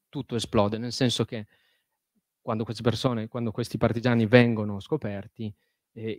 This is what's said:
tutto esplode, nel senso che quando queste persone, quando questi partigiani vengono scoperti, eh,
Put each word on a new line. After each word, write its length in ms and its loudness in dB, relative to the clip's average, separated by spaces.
tutto 260 -8
esplode, 420 0
nel 140 -8
senso 320 0
che 240 -8
quando 240 -4
queste 180 -8
persone, 460 -2
quando 220 -4
questi 260 -6
partigiani 480 2
vengono 560 4
scoperti, 720 -8
eh, 260 -10